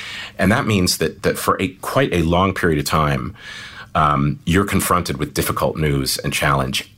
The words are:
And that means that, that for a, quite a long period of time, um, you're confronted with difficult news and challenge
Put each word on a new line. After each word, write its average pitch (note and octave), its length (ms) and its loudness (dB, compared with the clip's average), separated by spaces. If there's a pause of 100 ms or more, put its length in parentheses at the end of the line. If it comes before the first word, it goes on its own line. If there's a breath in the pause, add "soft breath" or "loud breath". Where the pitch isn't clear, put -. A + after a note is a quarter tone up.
(360 loud breath)
And F#2 140 4
that B2+ 160 0
means F#2 300 2
that, - 260 -4
that D#2+ 140 0
for - 220 0
a, F#2+ 160 -2
quite - 380 0
a F2 80 2
long F2 320 4
period D#2+ 260 2
of C#2 60 -2
time, D2 500 0 (580 loud breath)
um, D2 520 2
you're F#2 200 2
confronted F2 520 0
with D2 160 -6
difficult - 440 -2
news C#2 400 0
and C#2+ 160 -4
challenge C#2 640 -2